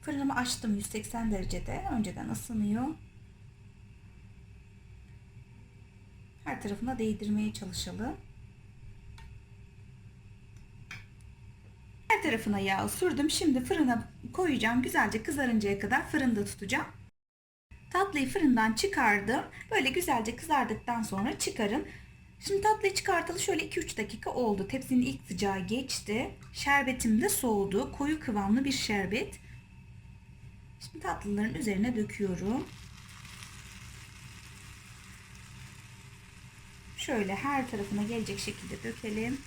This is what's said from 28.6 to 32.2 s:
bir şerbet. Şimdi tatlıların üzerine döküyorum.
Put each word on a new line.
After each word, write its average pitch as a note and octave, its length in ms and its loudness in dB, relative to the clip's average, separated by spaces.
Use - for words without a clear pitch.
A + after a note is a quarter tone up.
bir C#4 60 2
şerbet. G#3 680 0
Şimdi - 240 -14
tatlıların G#3 500 0
üzerine A3 420 2
döküyorum. G3+ 720 0